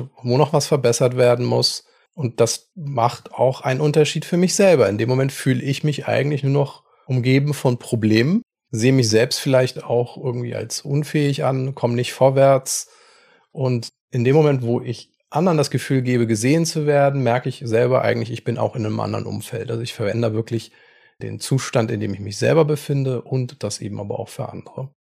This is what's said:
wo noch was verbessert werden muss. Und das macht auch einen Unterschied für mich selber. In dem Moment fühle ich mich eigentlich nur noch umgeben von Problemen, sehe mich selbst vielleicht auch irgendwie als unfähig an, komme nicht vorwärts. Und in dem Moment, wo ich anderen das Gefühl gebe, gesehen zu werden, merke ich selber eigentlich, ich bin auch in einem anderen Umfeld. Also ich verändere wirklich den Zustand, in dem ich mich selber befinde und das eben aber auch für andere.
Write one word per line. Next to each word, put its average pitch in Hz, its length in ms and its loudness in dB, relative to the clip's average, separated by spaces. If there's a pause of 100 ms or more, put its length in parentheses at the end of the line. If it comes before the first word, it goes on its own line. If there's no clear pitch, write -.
(220)
wo 123 160 0
noch 143 160 2
was 147 140 2
verbessert 127 500 2
werden 123 280 4
muss. 123 400 -2 (280)
Und 131 260 -4
das - 360 0
macht 139 580 -4
auch 127 280 0
einen 131 200 -2
Unterschied 151 440 2
für 175 120 -2
mich 180 160 2
selber. 160 360 6
In 104 100 -2
dem 117 100 0
Moment 131 220 0
fühle 127 320 -2
ich 135 200 -4
mich 147 220 -2
eigentlich 131 380 0
nur 135 100 2
noch 143 300 -2 (220)
umgeben 135 500 2
von 123 240 0
Problemen, 113 640 2 (260)
sehe 120 220 2
mich 131 180 4
selbst 110 300 2
vielleicht 131 440 0
auch 123 320 -2
irgendwie 120 380 -6
als 110 280 -8
unfähig 143 600 -2
an, 131 300 -2
komme 120 220 -2
nicht 120 180 -2
vorwärts. 135 760 4 (640)
Und 127 380 -2 (220)
in 123 120 -2
dem 131 120 4
Moment, 147 260 4
wo 120 180 -2
ich 123 300 -10 (220)
anderen 165 260 2
das 139 140 0
Gefühl 131 320 -2
gebe, 123 240 2
gesehen 131 400 2
zu 160 180 -4
werden, 143 380 2
merke 123 260 0
ich - 140 -10
selber 123 400 2
eigentlich, 113 260 0
ich 117 140 -10
bin 117 160 -4
auch 110 160 -2
in 110 100 -4
einem 110 140 -4
anderen 107 260 -4
Umfeld. 107 460 -10
Also 117 100 -6
ich 113 120 -10
verändere 110 420 -2
wirklich 113 360 -6 (480)
den 110 200 -10
Zustand, 127 500 -2
in 113 100 -4
dem 104 140 -4
ich 98 60 -10
mich 101 180 -10
selber 139 260 4
befinde 139 600 -4
und 127 400 -6
das 104 180 -8
eben 104 180 -10
aber 104 200 -8
auch 104 100 -10
für 110 200 -10
andere. - 440 -14 (140)